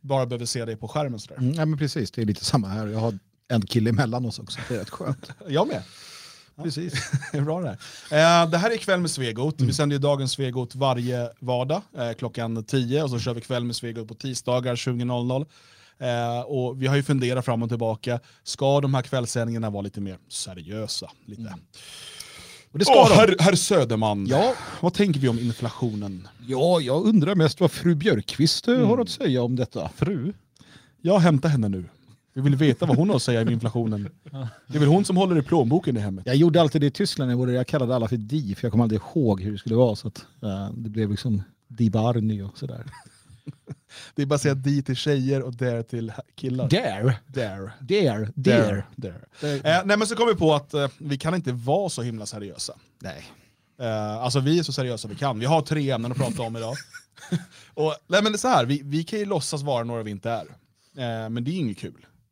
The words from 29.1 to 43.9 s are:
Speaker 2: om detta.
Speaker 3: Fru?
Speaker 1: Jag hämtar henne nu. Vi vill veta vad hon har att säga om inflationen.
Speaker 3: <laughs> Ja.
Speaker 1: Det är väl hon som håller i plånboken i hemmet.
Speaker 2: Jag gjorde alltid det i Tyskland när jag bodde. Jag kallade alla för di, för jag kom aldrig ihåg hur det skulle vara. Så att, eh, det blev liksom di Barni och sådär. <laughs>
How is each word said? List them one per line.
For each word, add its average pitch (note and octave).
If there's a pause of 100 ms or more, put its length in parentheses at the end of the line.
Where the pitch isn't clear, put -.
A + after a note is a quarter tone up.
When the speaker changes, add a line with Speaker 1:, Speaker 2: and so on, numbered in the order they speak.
Speaker 2:
om B2
detta. A2+
Speaker 3:
Fru? D#3+ (680)
Speaker 1:
Jag F#3+
hämtar E3
henne A#2+
nu. F#2 (500)
Vi C3
vill C#3
veta D3+
vad C3+
hon E3+
har F#3+
att B2
säga A#2
om A2+
inflationen. A2 (120)
Speaker 3:
<laughs> D3
Ja. C3+ (180)
Speaker 1:
Det C#3
är D3+
väl D3
hon F#3+
som F#3
håller F3+
i C#3+
plånboken C#3+
i G#2+
hemmet. F#2+
Speaker 2:
Jag B2
gjorde E3
alltid D#3
det C#3+
i C#3
Tyskland C#3+
när B2
jag A#2+
bodde. B2
Jag B2+
kallade B2+
alla A2+
för B2
di, A2
för -
jag A2+
kom A2
aldrig A2
ihåg A2
hur G#2
det G2+
skulle A2+
vara. A#2
Så -
att, - (180)
eh, G2
det A#2
blev G#2+
liksom G#2 (260)
di A2+
Barni A2
och G2
sådär. -
<laughs> - (1200)